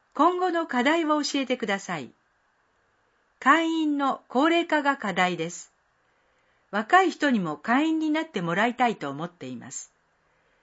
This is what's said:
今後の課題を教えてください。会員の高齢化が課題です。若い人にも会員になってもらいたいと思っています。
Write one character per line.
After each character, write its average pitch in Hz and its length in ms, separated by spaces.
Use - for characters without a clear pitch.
今 359 240
後 370 120
の 330 140
課 247 180
題 320 220
を 302 180
教 277 180
え 262 40
て 254 100
く 240 120
だ 196 120
さ 175 200
い。 127 100
会 320 280
員 320 300
の 277 300
高 285 220
齢 339 160
化 311 160
が 277 160
課 208 160
題 180 240
で 160 140
す。 - 200
若 220 320
い 339 80
人 294 180
に 240 100
も 156 180
会 277 320
員 320 100
に 311 100
な 311 140
っ - 20
て 214 160
も 170 140
ら 202 100
い 240 100
た 247 120
い 220 80
と 147 140
思 143 160
っ 170 40
て - 160
い 127 100
ま 117 160
す。 - 200